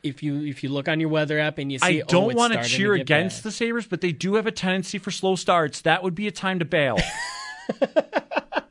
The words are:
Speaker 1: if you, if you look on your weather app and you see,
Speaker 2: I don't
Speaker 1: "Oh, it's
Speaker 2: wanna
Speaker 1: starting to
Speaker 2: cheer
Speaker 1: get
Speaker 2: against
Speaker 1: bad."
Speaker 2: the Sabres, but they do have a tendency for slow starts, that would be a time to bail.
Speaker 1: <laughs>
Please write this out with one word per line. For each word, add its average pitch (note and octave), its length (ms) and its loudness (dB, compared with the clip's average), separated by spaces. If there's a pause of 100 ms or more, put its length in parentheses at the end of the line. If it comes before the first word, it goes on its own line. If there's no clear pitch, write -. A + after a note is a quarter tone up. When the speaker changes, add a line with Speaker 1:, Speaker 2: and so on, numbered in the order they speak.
Speaker 1:
if C#3 180 -6
you, D3 220 -2
if C#3+ 200 -6
you C#3 60 -4
look C#3 200 -2
on D#3+ 100 0
your D#3+ 100 0
weather D3+ 300 0
app D3+ 200 -2
and C#3 120 -4
you C3+ 80 -4
see, E3 220 2
Speaker 2:
I - 40 -8
don't F3+ 200 4
Speaker 1:
"Oh, A#3 40 0
it's B3 80 0
Speaker 2:
wanna A#3 180 4
Speaker 1:
starting - 160 -2
to - 60 2
Speaker 2:
cheer G3+ 200 4
Speaker 1:
get D3+ 40 2
Speaker 2:
against D3+ 380 2
Speaker 1:
bad." - 40 -16
Speaker 2:
the A3 80 -6
Sabres, A#3 360 -2
but F3+ 140 -4
they F3+ 100 0
do F#3 240 0
have G#3+ 120 2
a A3 40 0
tendency F#3 460 -2
for F#3+ 140 -6
slow F#3+ 240 2
starts, E3+ 460 2
that E3 220 2
would F#3 100 -2
be G#3 140 -4
a G3+ 40 -2
time F#3+ 280 -2
to E3+ 60 0
bail. C#3 360 2
Speaker 1:
<laughs> - 60 0 (1600)